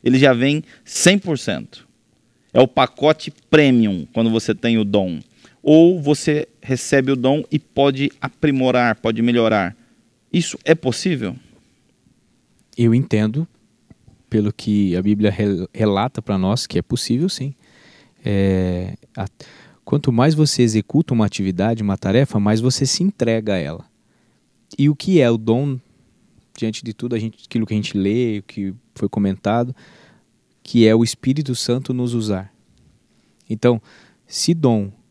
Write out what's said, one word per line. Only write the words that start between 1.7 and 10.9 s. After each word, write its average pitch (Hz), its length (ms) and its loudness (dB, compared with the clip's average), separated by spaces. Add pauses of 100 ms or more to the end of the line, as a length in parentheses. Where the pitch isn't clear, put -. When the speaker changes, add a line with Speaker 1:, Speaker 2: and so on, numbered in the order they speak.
Speaker 1:
É 120 80 6
o 135 60 6
pacote 143 600 0 (200)
premium 117 640 4
quando 113 160 0
você 110 260 0
tem 117 220 0
o 107 80 0
dom, 95 340 -2 (480)
ou 165 320 6
você 147 480 -2 (140)
recebe 135 500 0
o 135 40 2
dom 131 360 0
e 151 60 -2
pode 139 540 0 (100)
aprimorar, 127 760 0
pode 113 260 -4
melhorar. 113 520 0 (560)
Isso - 320 -4
é 160 120 4
possível? 127 600 -4 (1400)